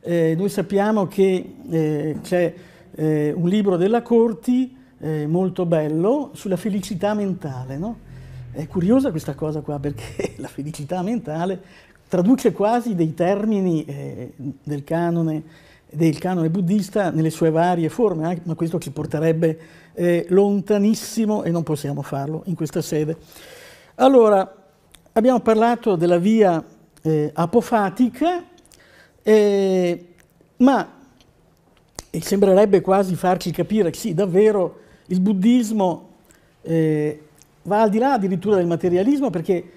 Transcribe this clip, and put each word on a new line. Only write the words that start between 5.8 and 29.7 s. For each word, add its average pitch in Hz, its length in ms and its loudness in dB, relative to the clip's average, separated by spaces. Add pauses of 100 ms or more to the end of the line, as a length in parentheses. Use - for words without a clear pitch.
sulla 185 240 -6
felicità 202 580 -4
mentale, 143 640 -6
no? 220 200 -8 (520)
È 160 160 -10
curiosa 226 440 0
questa 156 240 -6
cosa 151 260 -6
qua, 147 180 -8
perché - 600 -8
<laughs> - 0 -
la 131 100 -12
felicità 156 540 -10
mentale 185 580 -6 (480)
traduce 190 440 2
quasi 226 440 0
dei 160 180 0
termini, 202 680 0
eh, 139 520 -12
del 143 460 -10
canone, 165 600 -2 (460)
del 156 300 0
canone 180 320 -2
buddista 190 600 0
nelle 160 200 0
sue 160 200 0
varie 170 380 2
forme, 175 440 -2
eh, 170 120 -6
ma 160 100 -4
questo 165 260 -4
ci 151 100 -12
porterebbe, 160 680 -2 (360)
eh, 175 340 0
lontanissimo 202 1160 0
e 165 60 -2
non 170 120 -2
possiamo 147 400 -4
farlo 147 440 -8
in 175 100 -6
questa 156 260 -6
sede. 156 340 -4 (800)
Allora, 214 680 4 (520)
abbiamo 226 240 4
parlato 226 560 2
della 175 220 2
via, 190 440 4 (400)
eh, 156 300 0
apofatica, 233 1120 0 (800)
eh, 196 840 2 (520)